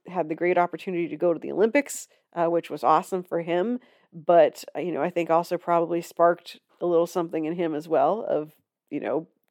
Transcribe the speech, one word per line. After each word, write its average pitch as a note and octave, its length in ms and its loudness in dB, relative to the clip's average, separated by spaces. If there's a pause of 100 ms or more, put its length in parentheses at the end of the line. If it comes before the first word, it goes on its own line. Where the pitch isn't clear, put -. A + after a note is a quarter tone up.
had F3 200 -4
the E3 60 -4
great F3 240 0
opportunity F3 500 -2
to D3+ 160 -10
go F3 80 4
to D3+ 60 -4
the C#3+ 140 -10
Olympics, A3+ 560 0 (260)
uh, E3+ 120 0
which E3+ 240 -2
was D3 120 -8
awesome F3 400 2
for E3+ 200 -6
him. F3+ 360 -2 (340)
But, E3 520 4 (100)
uh, D3 60 -6
you E3+ 120 -4
know, C#3 100 -2
I F3 80 -2
think E3 200 -4
also E3+ 260 2
probably E3+ 460 0
sparked - 560 0 (220)
a F3 60 -2
little E3+ 200 4
something E3 380 -4
in D#3+ 100 -4
him E3+ 200 -2
as D3+ 120 -6
well D#3+ 400 2
of, D3+ 260 -4 (380)
you D3+ 100 -6
know, C3+ 280 -4 (220)